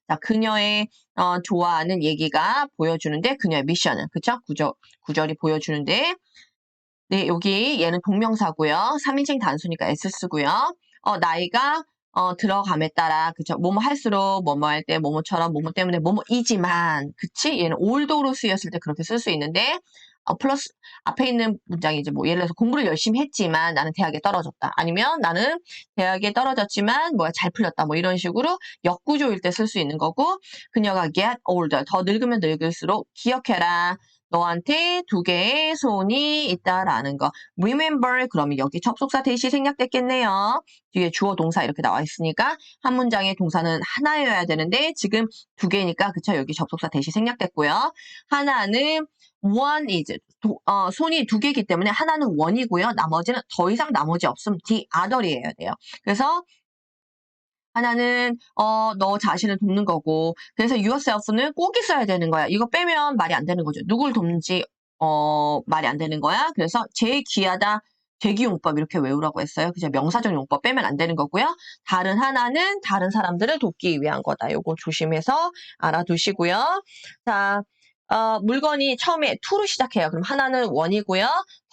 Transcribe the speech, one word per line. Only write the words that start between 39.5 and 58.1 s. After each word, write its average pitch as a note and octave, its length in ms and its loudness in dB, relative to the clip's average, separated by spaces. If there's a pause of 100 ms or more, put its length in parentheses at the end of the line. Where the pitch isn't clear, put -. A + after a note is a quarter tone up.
뒤에 F3+ 200 0
주어 G3 260 0
동사 E3 260 2
이렇게 - 180 -2
나와 A2+ 200 2
있으니까 E3 560 -2 (240)
한 B3+ 140 0
문장의 G#3 400 0
동사는 E3 440 0 (160)
하나여야 C4+ 480 2
되는데 F3 540 0
지금 A3 300 0 (280)
두 F#3 140 0
개니까, F#3+ 420 0
그쵸? F3 240 -2
여기 C#3+ 180 -2
접속사 E3 360 -4
대시 C#3+ 220 -2
생략됐고요. G#3+ 800 0 (360)
하나는 C#4+ 800 0 (340)
one C4 520 0
is, E3 240 -2 (240)
도-, - 240 -2
어, G3 260 2
손이 D#4+ 360 0
두 G#3+ 120 0
개이기 C4+ 240 0
때문에 F#3 260 0
하나는 D#4 380 0 (100)
one이고요. G#3 560 0
나머지는 E3 460 0 (160)
더 F3+ 160 0
이상 D4 220 0
나머지 D#3+ 320 0
없음 E3+ 320 -2 (100)
the A3 260 0
other이어야 F#3+ 640 -2
돼요. F2 140 -6 (320)
그래서 C#4 400 0 (1300)
하나는, A#3+ 640 2 (200)